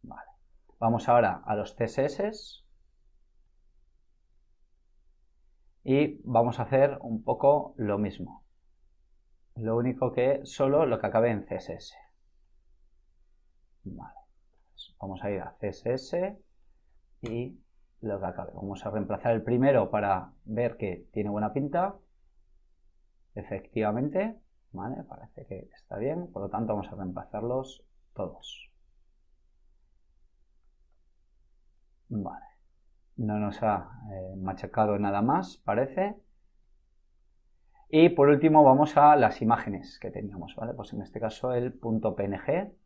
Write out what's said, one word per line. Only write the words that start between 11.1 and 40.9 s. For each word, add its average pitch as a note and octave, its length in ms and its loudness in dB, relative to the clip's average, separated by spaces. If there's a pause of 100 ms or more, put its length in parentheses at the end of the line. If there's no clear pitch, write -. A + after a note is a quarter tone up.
en G#2 160 -4
C F#2 100 -8
S E2+ 180 -8
S. - 200 -16 (1900)
Vale. - 300 -14 (580)
Pues - 280 -20
vamos F#2+ 240 -10
a G2+ 60 -4
ir G2 100 -4
a - 180 -12
C G#2 100 -6
S A#2 260 -6
S F#3+ 480 -6 (800)
y A#2 360 -8 (440)
lo G2+ 180 -6
que F#2+ 60 -6
acabe. - 280 -10
Vamos G2 300 -10
a G#2+ 60 -4
reemplazar G#2 420 -2
el A2+ 100 0
primero B2 480 4
para G2 420 -2 (120)
ver A#2 320 -4
que F#2+ 360 -8
tiene G#2 180 -4
buena G#2 220 -2
pinta. D#3+ 440 -2 (1400)
Efectivamente, A#2 1040 -4 (340)
¿vale? G2+ 320 -10
Parece - 420 -20
que - 280 -14
está - 240 -14
bien, D#3 340 -4
por G2 100 -8
lo G2 60 -6
tanto G#2+ 260 -4
vamos G2+ 160 -8
a F#2+ 60 -14
reemplazarlos G#2+ 880 -8 (300)
todos. - 560 -12 (3500)
Vale. G#2 380 -10 (720)
No G#2+ 220 -2
nos G#2 240 -4
ha, G#2 380 -2 (100)
eh, F#2+ 260 -10
machacado G2 640 0
nada G2+ 220 0
más, D3+ 380 0
parece. C3+ 580 -2 (1700)
Y D#3+ 180 8
por D3 200 6
último D3+ 360 8
vamos C#3 320 8
a D3 200 10
las A#2 260 4
imágenes A2 560 0
que F#2 120 -10
teníamos, F#2+ 460 -12
¿vale? A2+ 160 -8
Pues - 220 -12